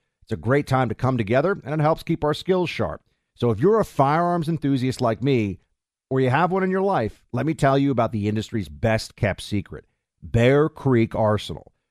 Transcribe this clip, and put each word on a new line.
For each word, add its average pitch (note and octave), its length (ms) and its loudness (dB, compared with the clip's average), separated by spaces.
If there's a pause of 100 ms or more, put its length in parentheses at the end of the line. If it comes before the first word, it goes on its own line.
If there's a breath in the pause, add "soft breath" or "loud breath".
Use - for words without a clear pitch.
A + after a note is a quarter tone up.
(240)
It's - 100 -12
a - 20 -4
great B2+ 320 0
time C3 220 2
to A#2 60 -6
come B2+ 220 0
together, C3 460 0
and C3+ 100 -8
it D#3 60 -2
helps D#3 240 0
keep D#3+ 220 -4
our D3 80 0
skills F3+ 360 -2
sharp. D#2 320 -6 (340)
So A#2+ 160 0
if G2+ 80 -4
you're G#3 200 4
a F#3+ 60 2
firearms E3 640 0
enthusiast C3+ 520 -2
like A2+ 220 0
me, A2+ 360 0 (500)
or C3 100 0
you C3 100 2
have E3 220 2
one F#3+ 120 -2
in F#3 80 -2
your F#3+ 100 0
life, E3 500 -2
let B2+ 140 -4
me D#3 80 -2
tell C#3 240 4
you C#3 120 2
about A#2 220 0
the G#2 160 -4
industry's G#2+ 420 -4
best-kept G#2 720 -4
secret, - 440 -8 (360)
Bear C3 460 2
Creek A#2+ 480 0
Arsenal. G#2+ 560 -2 (200)